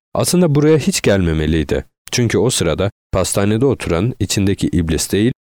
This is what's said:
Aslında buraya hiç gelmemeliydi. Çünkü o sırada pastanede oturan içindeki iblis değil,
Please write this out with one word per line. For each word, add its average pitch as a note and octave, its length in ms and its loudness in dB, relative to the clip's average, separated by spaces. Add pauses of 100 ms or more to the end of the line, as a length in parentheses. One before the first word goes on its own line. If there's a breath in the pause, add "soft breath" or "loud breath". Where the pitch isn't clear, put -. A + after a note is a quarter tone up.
(140)
Aslında D#3+ 420 0
buraya D3+ 220 4
hiç - 240 -2
gelmemeliydi. D#2+ 840 0 (260)
Çünkü A2+ 260 0
o G#2 120 2
sırada E2+ 420 -2 (200)
pastanede G#2 540 0
oturan A2 540 0
içindeki G2 480 -2
iblis F2 440 -2
değil, G#2+ 200 2 (280)